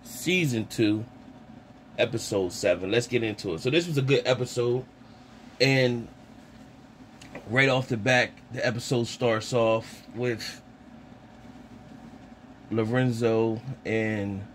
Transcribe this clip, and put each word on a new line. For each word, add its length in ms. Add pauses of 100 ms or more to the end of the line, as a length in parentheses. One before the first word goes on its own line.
Season 640
Two, 400 (920)
Episode 520
Seven. 380
Let's 160
get 160
into 320
it. 60
So 100
this 160
was 140
a 20
good 240
episode, 600 (760)
and 460 (1400)
right 220
off 200
the 80
back, 340 (200)
the 140
episode 400
starts 480
off 480 (140)
with 480 (2000)
Lorenzo 920 (240)
and 680